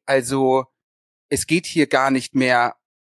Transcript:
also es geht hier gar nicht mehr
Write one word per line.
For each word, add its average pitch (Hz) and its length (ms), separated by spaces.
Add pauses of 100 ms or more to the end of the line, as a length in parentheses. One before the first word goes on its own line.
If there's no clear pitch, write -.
also 131 600 (640)
es - 180
geht 170 200
hier 147 200
gar 135 240
nicht 131 240
mehr 123 420 (300)